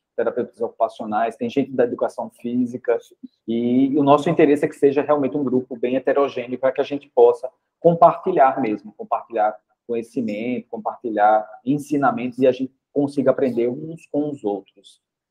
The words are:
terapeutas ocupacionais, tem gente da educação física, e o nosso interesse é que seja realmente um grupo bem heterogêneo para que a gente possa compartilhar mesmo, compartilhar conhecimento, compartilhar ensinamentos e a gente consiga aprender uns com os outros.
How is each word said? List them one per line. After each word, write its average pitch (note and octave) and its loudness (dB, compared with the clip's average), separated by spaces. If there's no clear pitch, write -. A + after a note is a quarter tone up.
terapeutas - -4
ocupacionais, A2+ -4
tem A#2+ -6
gente C3+ -2
da B2+ 2
educação A#2 -4
física, A#2+ -4
e B2 0
o D3 2
nosso C#3+ 4
interesse D3+ 4
é - 2
que - -10
seja C#3 2
realmente C#3+ 0
um D3 -4
grupo B2+ -4
bem B2 -2
heterogêneo C3 -2
para C3 0
que C#3+ -2
a - 0
gente C#3+ -10
possa A#2+ 4
compartilhar E3 4
mesmo, G#2+ -4
compartilhar A2 -4
conhecimento, A#2 -6
compartilhar G#2+ 0
ensinamentos C3 -2
e C3 4
a B2+ 4
gente C3 -4
consiga C#3 0
aprender A#2+ -2
uns D#3 -10
com D3 -6
os C3+ -10
outros. G2+ -10